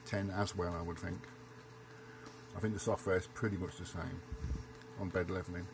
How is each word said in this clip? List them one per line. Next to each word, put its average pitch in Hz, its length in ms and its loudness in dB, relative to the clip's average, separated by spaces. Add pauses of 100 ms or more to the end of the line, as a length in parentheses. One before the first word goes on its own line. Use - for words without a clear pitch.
Ten 101 320 2
as 101 180 4
well, 87 240 2
I 82 40 0
would 85 160 -2
think. - 280 -2 (1300)
I 92 60 -2
think 107 140 6
the 98 60 0
software 98 360 6
is 92 120 4
pretty 104 280 2
much 87 220 -2
the - 80 -6
same 82 340 -2 (800)
on 98 80 2
bed 87 220 2
leveling. 90 440 0